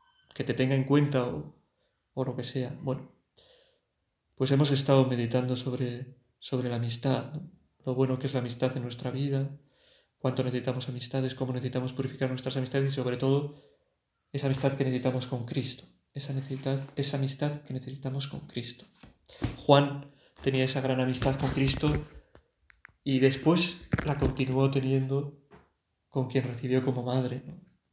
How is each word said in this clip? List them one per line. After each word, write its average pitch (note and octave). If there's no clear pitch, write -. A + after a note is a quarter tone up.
que -
te A#2+
tenga C3
en C3
cuenta C#3
o, D3
o C3
lo B2
que A#2+
sea? B2
Bueno, C3+
pues C3+
hemos C#3
estado C3+
meditando B2+
sobre, B2+
sobre B2+
la A#2+
amistad, A#2
¿no? -
Lo B2+
bueno B2+
que -
es B2+
la C3
amistad B2
en B2+
nuestra A#2+
vida, C#3
cuánto B2+
necesitamos B2+
amistades, C3
cómo B2+
necesitamos B2+
purificar C3
nuestras B2+
amistades C3+
y, C#3
sobre B2
todo, C#3
esa C#3
amistad C3+
que C3+
necesitamos B2+
con A#2+
Cristo, -
esa C#3
necesita-, C3+
esa C#3+
amistad D3
que -
necesitamos C3+
con C#3+
Cristo. -
Juan C#3
tenía C3
esa C3
gran C3
amistad B2+
con C3+
Cristo C3+
y C3
después C3+
la C#3+
continuó C3+
teniendo C3+
con B2+
quien B2
recibió B2+
como B2+
madre, B2
¿no? -